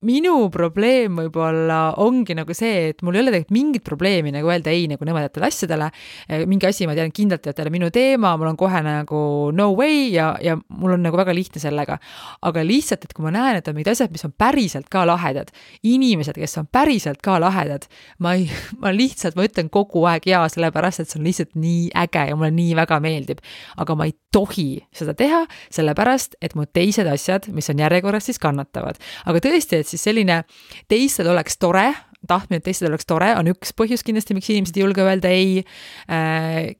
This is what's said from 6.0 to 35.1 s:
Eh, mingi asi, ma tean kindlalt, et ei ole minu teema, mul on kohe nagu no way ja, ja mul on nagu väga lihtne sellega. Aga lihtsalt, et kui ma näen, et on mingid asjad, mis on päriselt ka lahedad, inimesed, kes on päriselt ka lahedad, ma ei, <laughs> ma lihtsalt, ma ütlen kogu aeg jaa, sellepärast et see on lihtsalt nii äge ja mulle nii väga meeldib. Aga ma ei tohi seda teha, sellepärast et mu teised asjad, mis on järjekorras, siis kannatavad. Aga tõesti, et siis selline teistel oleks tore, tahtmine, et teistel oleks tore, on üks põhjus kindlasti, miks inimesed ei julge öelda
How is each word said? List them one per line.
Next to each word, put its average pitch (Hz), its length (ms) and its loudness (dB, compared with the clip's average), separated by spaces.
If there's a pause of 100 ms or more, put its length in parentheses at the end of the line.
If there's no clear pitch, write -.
Eh, 156 220 -2
mingi 190 180 2
asi, 196 220 0
ma 147 80 -2
tean 165 180 -2
kindlalt, 196 320 0
et 143 120 -6
ei 156 60 -6
ole 156 80 -4
minu 175 200 0
teema, 240 460 2
mul 160 120 0
on 156 80 -6
kohe 185 240 0
nagu 151 380 -2 (340)
no 202 220 4
way 285 380 2
ja, 160 180 2 (100)
ja 165 140 0
mul 180 400 -2
on 175 100 2
nagu 170 120 2
väga 185 160 2
lihtne 175 280 -6
sellega. 147 360 -4 (440)
Aga 165 240 0
lihtsalt, - 400 0
et - 80 -20
kui 156 100 -6
ma 160 100 -2
näen, 233 240 0
et 160 100 -6
on 151 80 -6
mingid 156 160 0
asjad, 226 200 0
mis - 140 -10
on 143 80 -10
päriselt 220 560 0
ka 185 160 2
lahedad, 170 460 -2 (340)
inimesed, 226 520 2
kes 151 220 -6
on 147 100 -8
päriselt 247 520 2
ka 190 200 2
lahedad, 165 440 -2 (360)
ma 175 160 0
ei, 170 100 0 (140)
<laughs> 254 200 -14
ma 196 120 0
lihtsalt, 208 440 0
ma 185 80 2
ütlen 165 260 -4
kogu 202 380 2
aeg 165 220 -2
jaa, 175 180 4
sellepärast 165 520 -2
et - 80 -10
see 151 100 -6
on 160 80 0
lihtsalt 180 300 -4
nii 170 280 0 (160)
äge 160 260 0
ja 147 60 -2
mulle 156 200 0
nii 170 280 2
väga 160 200 0
meeldib. 147 400 -4 (360)
Aga - 200 -2
ma 156 100 0
ei - 80 -8 (160)
tohi 185 480 0 (140)
seda 151 220 -6
teha, 311 260 2 (300)
sellepärast 202 720 0
et 165 140 -8
mu 151 80 -2
teised 190 440 0
asjad, 185 440 -2
mis - 180 -4
on 143 120 0
järjekorras, 185 460 0
siis - 120 -6
kannatavad. - 580 -4 (300)
Aga 170 140 2
tõesti, 285 380 2
et - 80 -6
siis - 200 -8
selline 190 320 2 (500)
teistel 214 400 2
oleks - 300 0
tore, 190 300 4 (360)
tahtmine, 180 340 0
et - 60 -8
teistel 180 220 -2
oleks 151 180 -4
tore, 180 300 2
on 170 140 2
üks - 260 -8
põhjus 226 280 0
kindlasti, 220 320 -2
miks 190 160 -6
inimesed 196 260 0
ei 190 60 4
julge 190 200 2
öelda 185 280 2